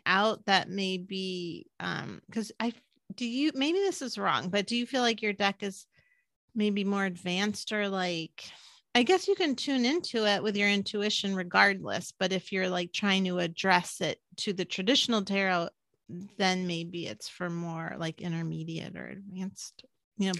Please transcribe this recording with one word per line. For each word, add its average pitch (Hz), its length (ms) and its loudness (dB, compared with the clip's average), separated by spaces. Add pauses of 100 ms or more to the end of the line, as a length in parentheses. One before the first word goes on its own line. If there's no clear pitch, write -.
out 202 400 2
that 190 240 2
maybe, 185 960 -4 (140)
um, - 400 -6 (100)
'cause 220 280 -4
I, 233 120 0 (440)
do 247 100 -4
you, 262 280 0
maybe 294 260 2
this 392 220 0
is 247 160 -6
wrong, 175 320 0
but 202 160 2
do 240 120 0
you 240 80 2
feel 254 160 0
like 233 200 2
your 208 120 0
deck 196 280 0
is 196 240 -6 (720)
maybe 208 300 2
more 196 200 2
advanced 180 680 -2
or, 208 160 0
like, 180 560 -4 (500)
I 247 80 8
guess 359 240 4
you 392 80 4
can 311 200 2
tune 262 300 0
into 254 400 2
it 202 160 4
with 202 160 0
your 202 100 4
intuition 202 680 0
regardless, 185 760 2
but 190 220 -2
if 180 180 -4
you're, 185 180 0
like, 180 220 -2
trying 190 340 2
to 180 120 0
address 175 640 2
it 156 180 -2 (180)
to - 140 -2
the 185 140 -2
traditional 214 580 2
tarot, 190 460 0 (720)
then 185 260 2
maybe 170 400 -4
it's - 240 -10
for 175 220 -6
more, 165 480 -6
like, 160 200 -6
intermediate 165 800 -6
or - 80 -10
advanced, 190 800 -12 (320)
you 196 100 0
know, 190 120 0